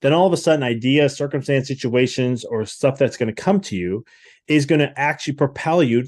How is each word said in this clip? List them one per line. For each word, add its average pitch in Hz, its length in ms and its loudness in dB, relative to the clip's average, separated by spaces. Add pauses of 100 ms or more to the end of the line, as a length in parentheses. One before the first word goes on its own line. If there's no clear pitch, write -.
then 139 120 2
all 175 140 4
of 185 60 2
a 165 40 0
sudden 156 280 2
ideas, 131 520 2
circumstance, 139 520 -2
situations, 127 760 0
or 110 200 -4
stuff 135 340 -2
that's - 180 0
gonna 113 160 -2
come 196 280 0
to 107 160 -8
you 92 280 -4 (440)
is 151 180 2
gonna 147 300 2
actually 147 380 -4
propel 160 500 0
you 120 240 2